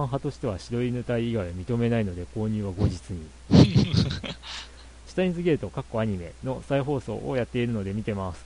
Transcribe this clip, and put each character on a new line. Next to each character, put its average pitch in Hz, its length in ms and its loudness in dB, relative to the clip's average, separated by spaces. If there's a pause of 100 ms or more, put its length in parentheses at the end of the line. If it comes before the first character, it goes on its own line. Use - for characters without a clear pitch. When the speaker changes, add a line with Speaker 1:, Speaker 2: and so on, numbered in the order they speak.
Speaker 1:
派 131 200 -2
と 143 80 -4
し - 60 -12
て 139 100 -6
は 95 100 -2
白 120 260 -4
犬 123 200 -2
隊 117 280 -2
以 - 20 0
外 98 140 -2
は 87 40 -8
認 92 260 -2
め 117 120 2
な 117 100 2
い 107 60 0
の 90 100 -4
で 87 180 -8
購 110 140 -2
入 107 160 -2
は 98 80 -4
後 98 160 2
日 87 240 -6
に。 80 160 -8 (240)
Speaker 2:
<laughs> - 140 12 (1400)
Speaker 1:
シ - 80 -18
ュ - 20 -20
タ 185 100 2
イ 180 40 2
ン 175 40 0
ズ 175 80 -4
ゲ 170 140 4
ー - 20 4
ト、 98 120 -8
か - 120 -6
っ - 80 -10
こ 113 100 -2
ア 110 60 2
ニ 101 120 0
メ 85 140 -8 (120)
の 127 240 -4
再 139 140 2
放 139 200 0
送 107 240 -6
を 139 100 -2
や 120 80 2
っ - 20 -4
て 123 160 -2
い 120 60 0
る 120 60 -2
の 104 100 -2
で 98 100 -4
見 107 100 -4
て 110 100 -2
ま 95 200 -4
す。 - 120 -16